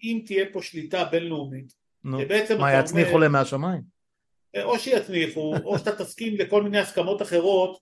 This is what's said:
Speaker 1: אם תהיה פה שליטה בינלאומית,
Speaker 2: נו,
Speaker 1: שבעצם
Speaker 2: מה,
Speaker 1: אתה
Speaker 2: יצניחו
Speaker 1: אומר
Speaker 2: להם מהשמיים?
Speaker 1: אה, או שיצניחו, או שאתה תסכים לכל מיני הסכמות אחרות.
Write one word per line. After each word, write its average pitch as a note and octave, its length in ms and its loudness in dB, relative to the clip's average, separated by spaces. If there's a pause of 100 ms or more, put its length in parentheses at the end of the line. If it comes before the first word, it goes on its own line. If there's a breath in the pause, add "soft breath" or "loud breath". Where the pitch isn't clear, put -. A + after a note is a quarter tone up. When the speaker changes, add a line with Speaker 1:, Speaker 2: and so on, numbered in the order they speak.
Speaker 1:
אם A3+ 240 -4
תהיה F#3+ 260 0
פה F#3 100 -8
שליטה E3 420 -6
בינלאומית, D3 680 -4 (320)
Speaker 2:
נו, C3+ 160 -4
Speaker 1:
שבעצם G#3+ 380 0
Speaker 2:
מה, C#3 120 4
Speaker 1:
אתה C3+ 80 6
Speaker 2:
יצניחו E3 300 2
Speaker 1:
אומר E3 120 6
Speaker 2:
להם D3+ 120 6
מהשמיים? C#3+ 640 -2 (600)
Speaker 1:
אה, G3 80 -2
או A#3 140 0
שיצניחו, D#3+ 760 0 (100)
או G3 140 0
שאתה - 140 -2 (120)
תסכים A3 340 -6
לכל G3+ 240 2
מיני G#3 160 0
הסכמות G3 440 -2
אחרות. F#3 600 2